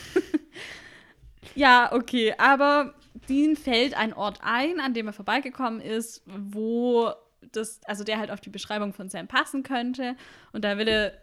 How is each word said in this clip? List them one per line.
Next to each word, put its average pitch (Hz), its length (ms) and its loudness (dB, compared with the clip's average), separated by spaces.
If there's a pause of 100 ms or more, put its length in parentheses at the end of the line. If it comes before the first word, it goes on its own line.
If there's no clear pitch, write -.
(1600)
Ja, 247 380 8
okay, 233 440 0
aber 277 560 4 (340)
Dean 294 280 2
fällt 254 400 2
ein 220 180 -2
Ort - 300 -6
ein, 277 360 0
an 269 140 -2
dem 220 140 -4
er 202 60 -8
vorbeigekommen 233 680 -4
ist, 226 440 -6
wo 226 840 0 (400)
das, 220 340 -8
also 208 180 -6
der 214 160 -4
halt 214 120 -6
auf 202 100 -10
die - 80 -18
Beschreibung 208 440 -6
von 190 160 -12
Sam 185 180 -12
passen 269 360 -2
könnte. 254 520 -4 (360)
Und 214 120 -6
da 202 140 0
will 220 100 0
er 214 360 0